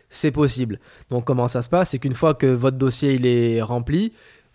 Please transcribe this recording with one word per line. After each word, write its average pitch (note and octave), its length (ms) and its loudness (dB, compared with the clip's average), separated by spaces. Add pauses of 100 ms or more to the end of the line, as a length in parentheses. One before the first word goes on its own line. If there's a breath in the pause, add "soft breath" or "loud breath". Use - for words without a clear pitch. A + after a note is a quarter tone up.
c'est - 220 -2
possible. B2 480 -2 (320 soft breath)
Donc, B2 140 -2
comment B2 220 0
ça A#2+ 140 -2
se - 80 -8
passe ? F3+ 220 2
C'est C3 80 -4
qu'une B2+ 160 -4
fois D#3 180 2
que C#3 140 0
votre C3 300 2
dossier, C3+ 360 0
il B2+ 140 2
est A#2 340 2
rempli, B2+ 520 -2 (420 soft breath)